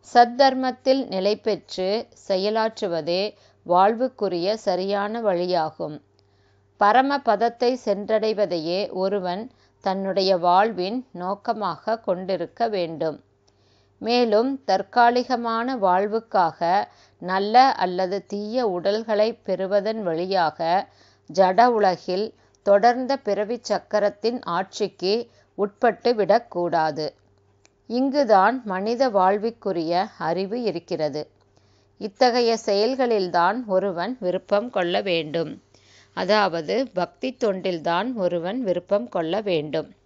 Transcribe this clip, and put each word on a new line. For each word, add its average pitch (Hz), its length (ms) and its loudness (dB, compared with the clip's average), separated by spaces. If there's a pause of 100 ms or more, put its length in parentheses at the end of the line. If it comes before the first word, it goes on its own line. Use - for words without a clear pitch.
சத்தர்மத்தில் 254 1080 2
நிலை 190 280 0
பெற்று 202 720 -4 (220)
செயலாற்றுவதே 196 1040 -2 (320)
வாழ்வுக்குரிய 196 880 0
சரியான 202 680 -4
வழியாகும். 170 840 -2 (800)
பரமபதத்தை 240 1040 2
சென்றடைவதையே 202 1080 -2
ஒருவன் 190 580 -4 (300)
தன்னுடைய 190 560 0
வாழ்வின் 185 720 2
நோக்கமாக 202 880 -6
கொண்டிருக்க 185 680 -4
வேண்டும். 165 560 -4 (760)
மேலும் 240 680 0
தற்காலிகமான 240 1120 0
வாழ்வுக்காக 190 1120 0 (300)
நல்ல 208 540 4
அல்லது 185 540 -2
தீய 214 400 -4
உடல்களை 208 680 0
பெறுவதன் 196 680 -2
வழியாக 170 840 0 (460)
ஜட 190 320 6
உலகில் 202 680 0 (280)
தொடர்ந்த 240 540 4
பிறவிச் 214 560 -4
சக்கரத்தின் 208 680 -2
ஆட்சிக்கு 196 880 -4 (240)
உட்பட்டு 208 600 0
விடக்கூடாது. 170 1000 0 (720)
இங்குதான் 247 760 2
மனித 220 460 -2
வாழ்விற்குரிய 190 960 0 (120)
அறிவு 185 440 -4
இருக்கிறது. 156 680 -6 (680)
இத்தகைய 226 680 2
செயல்களில்தான் 214 1000 0
ஒருவன் 190 540 -2
விருப்பம் 196 500 -2
கொள்ள 180 300 -2
வேண்டும். 165 640 -4 (520)
அதாவது 185 800 0
பக்தி 185 460 -6
தொண்டில்தான் 185 760 -2
ஒருவன் 180 480 -4
விருப்பம் 202 460 -2
கொள்ள 175 320 -2
வேண்டும். 156 540 -4 (120)